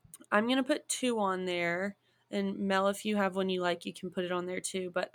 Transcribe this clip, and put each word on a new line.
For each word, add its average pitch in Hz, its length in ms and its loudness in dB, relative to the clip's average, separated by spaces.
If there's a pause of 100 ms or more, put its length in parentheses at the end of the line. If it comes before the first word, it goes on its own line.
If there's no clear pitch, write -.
(320)
I'm 214 160 4
gonna 262 160 4
put - 240 0
two 240 320 0
on 185 260 0
there, 175 500 -2 (340)
and 196 280 -2
Mel, 196 300 2
if 202 160 -2
you 214 120 2
have 196 200 2
one 190 140 2
you 180 120 0
like, 175 240 0
you 185 80 -6
can 185 160 -8
put 180 140 -2
it 175 80 -2
on 180 140 -2
there 185 140 -6
too. 185 320 -4
But - 220 -2